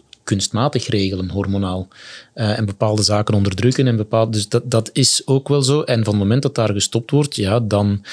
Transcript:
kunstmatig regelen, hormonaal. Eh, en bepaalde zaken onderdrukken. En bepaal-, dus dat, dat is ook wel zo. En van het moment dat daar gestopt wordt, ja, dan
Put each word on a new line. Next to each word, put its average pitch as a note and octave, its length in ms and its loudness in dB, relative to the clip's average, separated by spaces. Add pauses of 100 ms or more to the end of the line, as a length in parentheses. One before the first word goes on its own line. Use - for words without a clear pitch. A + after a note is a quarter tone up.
(240)
kunstmatig G#2+ 640 -2
regelen, F#2+ 420 -2
hormonaal. F#2+ 580 -4 (460)
Eh, G#2+ 240 -2
en A2+ 80 -2
bepaalde G#2+ 380 0
zaken G#2 300 0
onderdrukken. G2+ 540 2
En A#2 80 2
bepaal-, A2+ 360 0
dus G#2 180 -2
dat, A#2+ 220 -2
dat A2 220 0
is - 320 2
ook C3+ 220 0
wel C#3+ 140 2
zo. C#3 200 2
En A#2+ 220 0
van G#2 100 0
het G#2 100 2
moment A2+ 180 2
dat C3 140 -2
daar G#2+ 180 0
gestopt G2+ 380 -2
wordt, C#3+ 240 2
ja, G#2 240 0
dan G2+ 520 0